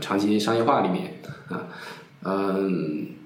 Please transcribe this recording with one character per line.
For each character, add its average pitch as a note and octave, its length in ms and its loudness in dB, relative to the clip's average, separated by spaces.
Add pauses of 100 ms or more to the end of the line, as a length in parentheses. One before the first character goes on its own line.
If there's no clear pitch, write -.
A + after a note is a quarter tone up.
长 - 160 0
期 G#2 220 4
商 A2+ 160 2
业 A#2 80 4
化 A2+ 180 4
里 F#2+ 80 2
面， F2+ 140 0 (460)
啊。 F2+ 180 -6 (580)
嗯， F#2+ 800 0 (200)